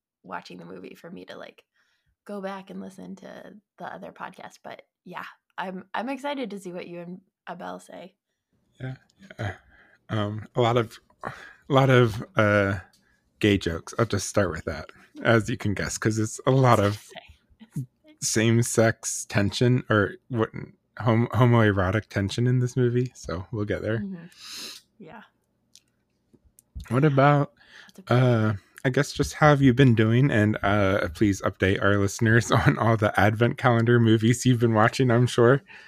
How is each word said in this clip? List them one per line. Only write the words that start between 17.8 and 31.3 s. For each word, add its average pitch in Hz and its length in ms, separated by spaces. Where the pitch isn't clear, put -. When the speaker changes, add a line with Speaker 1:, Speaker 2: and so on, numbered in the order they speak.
Speaker 2:
same-sex 113 1080
tension 123 600
or 104 260
what, 110 240
hom-, 117 300
homoerotic 107 800
tension 101 380
in 127 140
this 123 180
movie. 123 380
So - 360
we'll 104 140
get 104 160
there. 107 180
Speaker 1:
Mm-hmm. 104 260
Yeah. - 240
Speaker 2:
What 127 140
about, 143 500
Speaker 1:
That's - 160
a - 20
Speaker 2:
uh, 117 400
I 135 40
guess 135 220
just - 220
how 156 160
have 139 120
you 135 120
been 127 220
doing? 117 360
And, 107 320
uh, 98 500
please 101 280